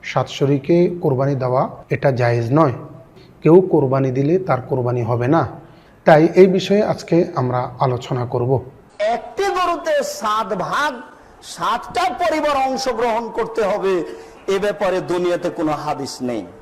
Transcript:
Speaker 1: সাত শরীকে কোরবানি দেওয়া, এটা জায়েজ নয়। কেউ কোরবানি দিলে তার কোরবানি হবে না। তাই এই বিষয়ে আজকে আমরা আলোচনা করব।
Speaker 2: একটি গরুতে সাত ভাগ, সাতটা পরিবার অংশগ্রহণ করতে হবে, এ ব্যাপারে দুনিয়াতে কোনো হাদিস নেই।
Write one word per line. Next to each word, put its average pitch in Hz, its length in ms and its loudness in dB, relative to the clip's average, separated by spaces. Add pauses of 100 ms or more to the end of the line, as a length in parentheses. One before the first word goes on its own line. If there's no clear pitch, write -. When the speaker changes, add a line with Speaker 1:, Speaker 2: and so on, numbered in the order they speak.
Speaker 1:
সাত - 240 -4
শরীকে 170 720 0
কোরবানি 139 340 0
দেওয়া, 131 340 -2 (200)
এটা 143 220 0
জায়েজ 120 400 0
নয়। 147 200 4 (720)
কেউ 165 180 8
কোরবানি 135 500 2
দিলে 139 280 0
তার 151 220 -2
কোরবানি 123 420 -2
হবে 120 240 -2
না। 147 200 2 (580)
তাই 160 300 8
এই 185 120 10
বিষয়ে 190 360 2
আজকে - 420 0 (100)
আমরা 127 340 -2 (100)
আলোচনা 123 460 -2
করব। 123 340 0 (400)
Speaker 2:
একটি 226 440 -4
গরুতে 339 600 -2
সাত 214 500 -4
ভাগ, 208 400 -2 (480)
সাতটা 240 720 -4
পরিবার 294 560 0
অংশগ্রহণ 233 600 -2
করতে 226 340 -4
হবে, 190 400 0 (440)
এ 196 120 0
ব্যাপারে 196 420 0
দুনিয়াতে 175 480 -2
কোনো 156 220 -2
হাদিস 139 500 -6
নেই। 120 240 -4 (160)